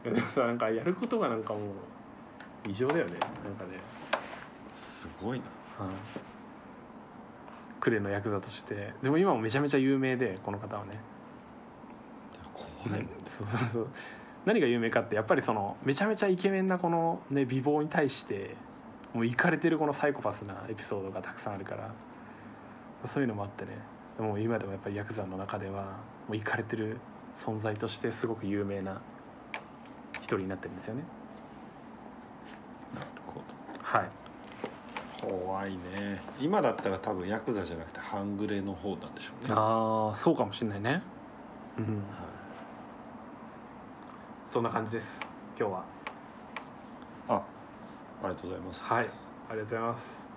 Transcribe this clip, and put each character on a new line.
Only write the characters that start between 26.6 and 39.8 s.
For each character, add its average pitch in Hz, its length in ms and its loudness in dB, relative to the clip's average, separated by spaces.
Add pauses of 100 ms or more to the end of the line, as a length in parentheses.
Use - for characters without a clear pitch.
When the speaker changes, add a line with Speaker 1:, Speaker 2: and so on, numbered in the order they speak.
Speaker 1:
て 110 140 -2
る 110 200 0 (380)
存 110 220 -2
在 107 180 2
と 113 140 0
し - 100 -4
て 117 120 2
す 113 160 0
ご 113 80 2
く 107 100 -4
有 101 180 4
名 98 180 0
な 95 200 -4 (1160)
一 - 60 -8
人 - 160 2
に 95 80 0
な 95 80 0
っ - 40 -6
て - 60 -8
る 90 60 -6
ん - 40 -8
で 92 60 -6
す - 80 -6
よ 110 60 -2
ね。 147 80 -4 (1900)
Speaker 2:
な - 80 -6
る - 60 -8 (180)
ほ - 140 -10
ど。 - 40 -10 (380)
Speaker 1:
は - 220 4
い。 90 60 -4 (1120)
Speaker 2:
怖 95 460 0
い 98 40 -2
ね。 95 500 -4 (180)
今 180 220 6
だ 120 120 8
っ - 20 0
た - 140 2
ら 95 100 2
多 107 140 0
分 90 140 0
ヤ 110 120 2
ク 127 120 -2
ザ 98 140 2
じ 82 80 -4
ゃ 82 40 -4
な 82 80 -6
く 82 60 -12
て - 80 -10
半 101 380 -2
グ 104 100 2
レ 101 140 2
の 98 120 -2
方 95 240 -2
な - 100 -8
ん - 80 -10
で - 60 -8
し - 80 -8
ょ - 20 -12 (120)
う - 40 -2
ね。 110 80 4
Speaker 1:
あ 110 580 6